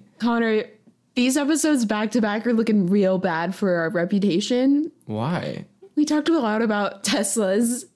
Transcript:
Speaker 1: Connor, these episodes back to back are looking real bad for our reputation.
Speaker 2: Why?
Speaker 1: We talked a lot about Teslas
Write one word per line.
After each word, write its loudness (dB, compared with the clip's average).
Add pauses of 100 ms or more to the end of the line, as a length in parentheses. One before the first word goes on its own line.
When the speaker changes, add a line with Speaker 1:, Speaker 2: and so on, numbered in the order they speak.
(200)
Speaker 1:
Connor, 0 (500)
these 2
episodes 2
back -2
to 0
back -2
are 2
looking 2
real 2
bad -4
for 0
our -2
reputation. 0 (140)
Speaker 2:
Why? -4 (320)
Speaker 1:
We 2
talked 0
a 2
lot 0
about -2
Teslas 0 (120)